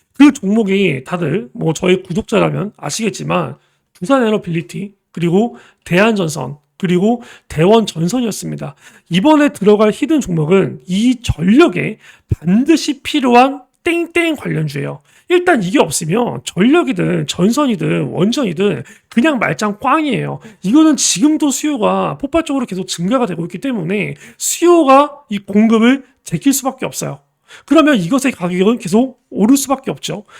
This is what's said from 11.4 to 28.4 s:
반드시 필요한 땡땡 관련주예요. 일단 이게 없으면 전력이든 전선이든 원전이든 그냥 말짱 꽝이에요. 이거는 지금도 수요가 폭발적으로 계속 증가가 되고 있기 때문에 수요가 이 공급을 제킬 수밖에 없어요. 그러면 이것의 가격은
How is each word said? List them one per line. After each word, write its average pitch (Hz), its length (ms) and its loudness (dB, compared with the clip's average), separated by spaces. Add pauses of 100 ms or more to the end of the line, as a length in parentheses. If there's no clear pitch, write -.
반드시 269 640 0
필요한 269 600 2 (200)
땡땡 339 540 -2
관련주예요. 147 640 -6 (280)
일단 359 360 2
이게 196 160 0
없으면 170 640 -2
전력이든 180 800 0
전선이든 175 840 -2
원전이든 190 760 -2 (240)
그냥 262 320 0
말짱 202 400 -2
꽝이에요. 247 580 -2 (240)
이거는 302 340 4
지금도 294 540 0
수요가 190 680 -2
폭발적으로 277 460 -2
계속 185 220 -8
증가가 226 400 -2
되고 165 180 -8
있기 175 140 -12
때문에 190 560 -6 (220)
수요가 294 920 2
이 202 100 -4
공급을 226 640 2 (180)
제킬 262 300 0
수밖에 254 340 -4
없어요. 143 360 -10 (420)
그러면 294 320 4
이것의 226 360 0
가격은 185 460 0